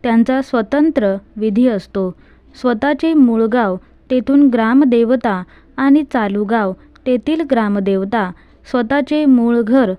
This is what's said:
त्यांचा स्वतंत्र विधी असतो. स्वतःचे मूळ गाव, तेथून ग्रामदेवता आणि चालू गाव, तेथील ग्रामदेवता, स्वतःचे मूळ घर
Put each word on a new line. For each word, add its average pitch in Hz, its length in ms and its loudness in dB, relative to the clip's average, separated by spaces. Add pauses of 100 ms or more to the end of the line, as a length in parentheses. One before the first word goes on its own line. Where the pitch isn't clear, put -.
त्यांचा 240 380 0
स्वतंत्र 254 720 -2 (200)
विधी 220 320 0
असतो. 190 440 -4 (440)
स्वतःचे 285 580 -2
मूळ 233 300 2
गाव, 214 340 -2 (340)
तेथून 269 360 2
ग्रामदेवता 233 960 2 (340)
आणि 277 260 2 (100)
चालू 208 300 -2
गाव, 202 300 -2 (320)
तेथील 277 360 -2 (100)
ग्रामदेवता, 202 800 -2 (380)
स्वतःचे 277 560 -2
मूळ 233 360 2
घर 226 380 0